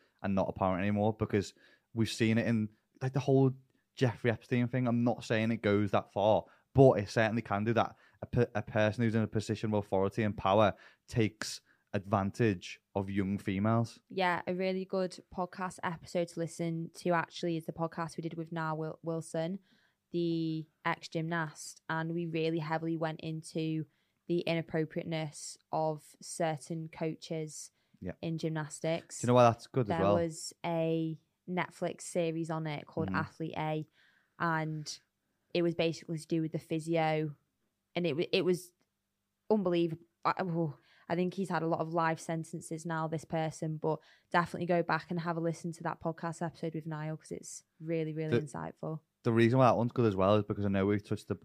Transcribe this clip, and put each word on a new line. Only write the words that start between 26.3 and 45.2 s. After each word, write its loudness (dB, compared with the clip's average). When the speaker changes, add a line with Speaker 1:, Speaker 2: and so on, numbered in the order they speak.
Speaker 2:
coaches -8
Speaker 1:
Yeah. -6
Speaker 2:
in -4
gymnastics. -4
Speaker 1:
Do 0
you 2
know 6
why 10
that's 4
good 0
as -2
Speaker 2:
There 0
Speaker 1:
well? 6
Speaker 2:
was -2
a 0
Netflix -4
series -2
on -4
it -6
called -4
Speaker 1:
Mm-hmm. -4
Speaker 2:
Athlete -4
A, -4
and -2
it 2
was 2
basically -2
to -12
do 0
with -2
the -4
physio, 0
and 0
it 0
wa-, 0
it 4
was 0
unbelievable. 2
I, 2
oh, -2
I -2
think 0
he's -4
had -2
a 0
lot 0
of -4
life 0
sentences -8
now, -2
this -4
person, -4
but -2
definitely 0
go 2
back -2
and -4